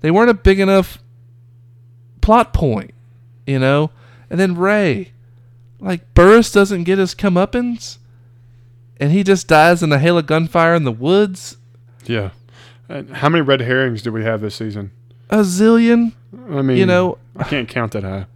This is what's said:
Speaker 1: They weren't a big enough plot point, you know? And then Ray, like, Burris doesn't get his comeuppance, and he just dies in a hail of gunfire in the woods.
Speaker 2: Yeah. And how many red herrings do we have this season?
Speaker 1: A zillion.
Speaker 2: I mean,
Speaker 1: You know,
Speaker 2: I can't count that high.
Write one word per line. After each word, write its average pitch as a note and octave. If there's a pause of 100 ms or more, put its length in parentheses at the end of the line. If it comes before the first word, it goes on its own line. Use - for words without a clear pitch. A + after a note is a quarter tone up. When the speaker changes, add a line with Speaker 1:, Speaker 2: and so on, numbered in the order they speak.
Speaker 1:
They D#3
weren't A3+
a A3+
big G3
enough G3 (1200)
plot A3
point, A2 (560)
you C#3
know? C#3+ (400)
And E3+
then F#3
Ray, F#3 (680)
like, F#3
Burris G#3+
doesn't G3
get F#3+
his F#3
comeuppance, G#3 (1000)
and C#3+
he G3
just F#3+
dies E3
in D#3+
a C#3+
hail E3+
of D#3
gunfire E3
in D#3+
the B2+
woods. F3+ (480)
Speaker 2:
Yeah. G#2+ (580)
And C#3
how C#3
many E3
red C3+
herrings B2
do A#2+
we A2
have A2
this G#2
season? G#2 (400)
Speaker 1:
A G#3
zillion. A3+ (360)
Speaker 2:
I C#3+
mean, C3
Speaker 1:
You F#3+
know, F3+ (180)
Speaker 2:
I -
can't C3
count A2+
that G2+
high. F#2+